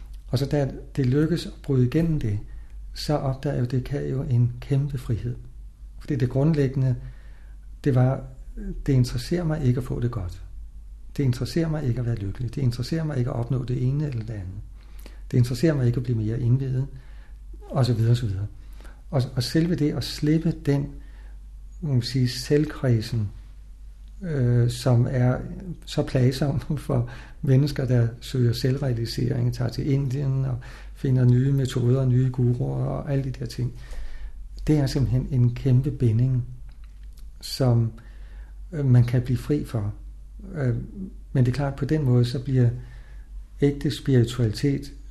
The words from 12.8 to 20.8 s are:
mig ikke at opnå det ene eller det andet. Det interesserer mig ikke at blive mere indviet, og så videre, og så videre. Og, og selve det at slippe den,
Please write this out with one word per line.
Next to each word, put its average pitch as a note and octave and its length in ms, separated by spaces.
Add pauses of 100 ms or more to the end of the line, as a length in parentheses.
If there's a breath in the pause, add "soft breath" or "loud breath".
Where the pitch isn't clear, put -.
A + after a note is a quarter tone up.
mig D3 140
ikke B2 120
at - 60
opnå B2 280
det B2 240
ene C#3+ 180
eller A#2 180
det A2+ 80
andet. G2 280 (720 loud breath)
Det B2+ 80
interesserer C3 360
mig C3 120
ikke A#2+ 100
at B2+ 60
blive A#2+ 160
mere A2 220
indviet, C3 460 (720 loud breath)
og F#3+ 260
så B2+ 60
videre, A2+ 180
og B2 60
så A#2+ 100
videre. G2 200 (640 loud breath)
Og, C3+ 120 (120)
og B2 80
selve E3 320
det C#3+ 180
at B2+ 120
slippe D#3+ 500 (120)
den, C#3 200 (920 loud breath)